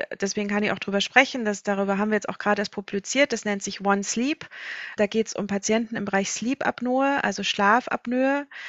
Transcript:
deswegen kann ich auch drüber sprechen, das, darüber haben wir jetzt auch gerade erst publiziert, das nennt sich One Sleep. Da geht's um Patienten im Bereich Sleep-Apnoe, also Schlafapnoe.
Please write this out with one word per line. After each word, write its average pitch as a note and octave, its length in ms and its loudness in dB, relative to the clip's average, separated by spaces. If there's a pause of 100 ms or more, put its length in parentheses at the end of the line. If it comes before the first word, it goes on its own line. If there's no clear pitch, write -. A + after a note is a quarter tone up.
(220)
deswegen G3+ 260 -2
kann G#3 160 0
ich G3+ 80 0
auch G3 80 -4
drüber G3 220 0
sprechen, B3+ 420 2
das, G#3 200 -2
darüber G3 340 0
haben G#3+ 120 2
wir G#3+ 60 2
jetzt G#3 140 0
auch G3+ 80 -8
gerade G#3 240 2
erst G#3+ 100 -4
publiziert, G#3+ 640 0
das A3 100 -4
nennt G3+ 180 -2
sich G3 240 -8
One G3+ 180 4
Sleep. B3+ 420 -2 (500)
Da G#3 120 2
geht's A3 280 0
um G#3 120 -4
Patienten A3 480 0
im G3+ 100 -4
Bereich G3 260 0
Sleep-Apnoe, C4 920 0
also G3+ 200 -2
Schlafapnoe. B3+ 1040 2 (240)